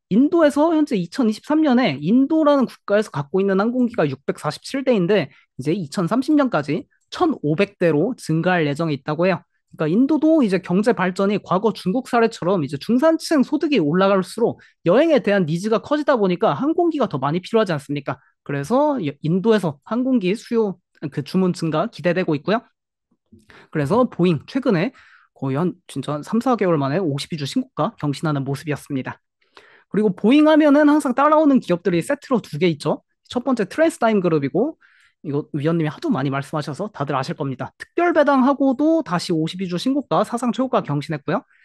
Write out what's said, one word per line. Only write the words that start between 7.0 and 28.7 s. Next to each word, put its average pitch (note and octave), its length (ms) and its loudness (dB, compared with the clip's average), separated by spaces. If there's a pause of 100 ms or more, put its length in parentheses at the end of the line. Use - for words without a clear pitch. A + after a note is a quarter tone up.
천오백 G3+ 680 -2
대로 E3+ 400 2
증가할 E3 500 0
예정이 D3+ 280 -2
있다고 D3+ 320 -2
해요. F3+ 140 0 (360)
그러니까 E3 200 0
인도도 D4+ 460 4
이제 F#3+ 160 0
경제 G#3 320 0
발전이 F#3+ 540 0
과거 G#3 260 0
중국 G#3 380 -6
사례처럼 G3+ 560 0
이제 C3+ 100 -8
중산층 C#4+ 680 0
소득이 D4 360 0
올라갈수록 F#3 800 0 (260)
여행에 C4 340 4
대한 G3 260 0
니즈가 F#3+ 360 -2
커지다 D4 360 0
보니까 F#3 360 0
항공기가 D#4 540 0
더 D3 100 -6
많이 C#3+ 220 -2
필요하지 G#3+ 320 0
않습니까? C#3+ 480 -6 (240)
그래서 A#3+ 640 -2
여-, C3+ 140 -6
인도에서 F#3 640 0
항공기 A#3 500 -2
수요, A3+ 420 -4 (340)
그 C#3 120 -6
주문 F#3 300 0
증가 E3 340 -2
기대되고 E3 480 -2
있고요. F#3+ 260 -2 (1120)
그래서 D#3+ 380 0
보잉 F3 380 2
최근에 A#3+ 440 0 (420)
거의 C3+ 220 -4
한 E3+ 180 -2 (140)
진짜 C#3+ 260 -8
한 D3 100 -8
삼, A3 180 -2
사 B3+ 140 0
개월 F3+ 220 0
만에 C#3 200 0
오십이 D#3 400 -4
주 C#3+ 80 -6
신고가 G3+ 520 -4
경신하는 D3 460 -4
모습이었습니다. C#3 800 -8 (680)